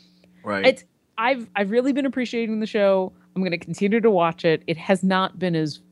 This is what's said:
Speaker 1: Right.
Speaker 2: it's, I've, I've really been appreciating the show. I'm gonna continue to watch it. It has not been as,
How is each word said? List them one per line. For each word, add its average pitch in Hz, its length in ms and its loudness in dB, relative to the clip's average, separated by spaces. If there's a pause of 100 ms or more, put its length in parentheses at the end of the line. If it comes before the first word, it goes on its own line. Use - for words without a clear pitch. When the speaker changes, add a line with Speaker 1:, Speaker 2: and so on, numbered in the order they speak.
(440)
Speaker 1:
Right. 202 220 -2
Speaker 2:
it's, - 180 2 (340)
I've, 233 380 -2
I've 202 160 0
really 247 220 2
been 269 120 0
appreciating 233 540 -4
the 220 80 -2
show. 196 460 2 (220)
I'm 185 80 -2
gonna 175 140 -2
continue 202 440 -2
to 226 100 4
watch 170 340 0
it. 160 220 2
It 160 100 -2
has 185 260 0
not 190 360 0
been 175 160 -2
as, 156 240 -2 (120)